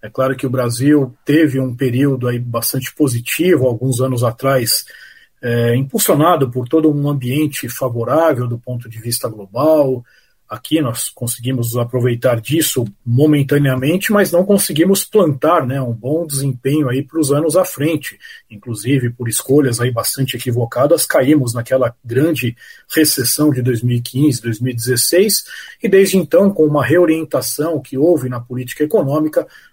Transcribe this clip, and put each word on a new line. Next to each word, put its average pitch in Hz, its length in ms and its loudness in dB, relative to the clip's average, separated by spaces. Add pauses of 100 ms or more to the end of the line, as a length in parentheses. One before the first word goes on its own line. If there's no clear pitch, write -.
É 107 60 -14
claro 131 260 -2
que 135 120 -6
o 127 40 -2
Brasil 123 640 2 (120)
teve 147 340 2
um 127 160 -4
período 127 500 0
aí 120 120 -2
bastante 120 560 -6
positivo, 135 720 0
alguns 123 340 -2
anos 127 240 0
atrás, 127 640 0 (560)
é, 117 340 0
impulsionado 147 720 2
por 123 160 -6
todo 156 240 2
um 143 160 -2
ambiente 143 640 -2
favorável 123 800 0
do 117 100 -6
ponto 120 300 -10
de 113 100 -16
vista 117 300 -6
global. 127 720 0 (460)
Aqui 151 320 -4
nós 120 300 -4
conseguimos 120 680 -6
aproveitar 120 640 0
disso 143 440 -2 (220)
momentaneamente, 143 1040 2
mas 208 220 2
não 175 120 2
conseguimos 196 600 2
plantar, 160 600 2
né, 135 140 -4
um 123 120 -4
bom 147 340 -4
desempenho 139 640 -2
aí 127 140 -2
pros 151 280 -2
anos 147 240 2
à 180 100 4
frente. - 540 -4 (320)
Inclusive, 120 600 -2
por 120 180 -8
escolhas 131 520 2
aí 123 120 0
bastante 131 440 -4
equivocadas, 123 680 0
caímos 135 460 2
naquela 123 500 -2
grande 123 540 -2 (360)
recessão 151 580 2
de 127 100 -2
dois 120 220 0
mil 120 160 0
e - 20 -2
quinze, 131 420 0
dois 113 180 -4
mil 127 120 -2
e 120 40 -6
dezesseis, 127 680 2 (380)
e - 60 0
desde 190 280 4
então, 185 340 4
com 156 140 2
uma 147 200 2
reorientação 160 960 0
que - 160 -12
houve 143 320 2
na 123 120 -6
política 123 420 -6
econômica, 151 640 0 (260)